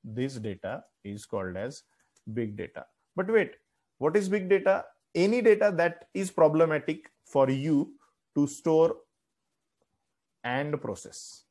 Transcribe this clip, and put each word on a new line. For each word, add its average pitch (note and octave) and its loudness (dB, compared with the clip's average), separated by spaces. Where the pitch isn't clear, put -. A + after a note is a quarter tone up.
This B2+ -8
data A2 -10
is G2+ -12
called F#2 -8
as B2 -10
big A2 -8
data. - -14
But F#3 -4
wait, G#3+ 0
what D#3 0
is G3 2
big F#3+ -2
data? F#3+ 2
Any G#3 2
data G#3 6
that E3+ -2
is F#3 -4
problematic D#3 2
for C3+ 2
you C#3 0
to C#3+ 2
store D#3+ 2
and C#3 -4
process. - -14